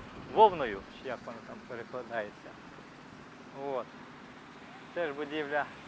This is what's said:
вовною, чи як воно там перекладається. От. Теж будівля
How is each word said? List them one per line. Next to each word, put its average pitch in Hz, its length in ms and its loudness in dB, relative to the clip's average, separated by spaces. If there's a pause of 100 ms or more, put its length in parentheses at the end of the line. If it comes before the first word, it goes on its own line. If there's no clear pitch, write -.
(340)
вовною, 143 460 10 (220)
чи 135 60 -4
як 120 160 -2
воно 117 220 -6
там 120 100 -8 (120)
перекладається. 117 840 -6 (1160)
От. 127 200 0 (1080)
Теж 170 160 2
будівля 147 540 2 (240)